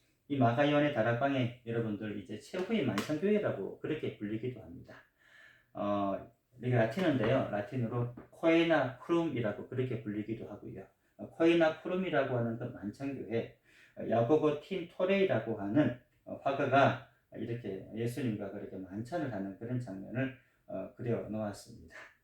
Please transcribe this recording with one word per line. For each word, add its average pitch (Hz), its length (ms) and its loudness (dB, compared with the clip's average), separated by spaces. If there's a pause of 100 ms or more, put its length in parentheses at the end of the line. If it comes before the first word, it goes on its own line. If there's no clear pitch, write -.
(280)
이 143 80 -2
마가 131 340 4
요한의 147 220 4
다락방에 120 760 0
여러분들 107 520 -4
이제 107 200 -10
최후의 185 460 -2
만찬교회라고 151 920 0
그렇게 - 400 -4
불리기도 113 420 -6
합니다. - 340 -16 (760)
어, 101 460 0 (420)
이게 127 140 2
라틴어인데요. 123 760 2
라틴어로 120 640 -2 (160)
코에나 165 680 4
크룸이라고 147 720 0
그렇게 123 340 -2
불리기도 104 480 -6
하고요. - 340 -12 (320)
어, - 140 -12
코에나 165 500 6
크룸이라고 151 560 0
하는 117 220 0
그 - 60 -6
만찬교회, 117 960 -6 (380)
어, 95 140 -6
야고보 147 500 4
틴토레이라고 185 1000 0
하는, 135 380 2 (260)
어, - 180 -12
화가가 135 680 2 (280)
이렇게 107 580 -6
예수님과 113 560 -4
그렇게 98 260 -10
만찬을 120 560 -6
하는 98 260 -6
그런 127 220 -4
장면을, 101 560 -6 (300)
어, - 300 -8
그려 117 320 -2
놓았습니다. - 680 -8 (300)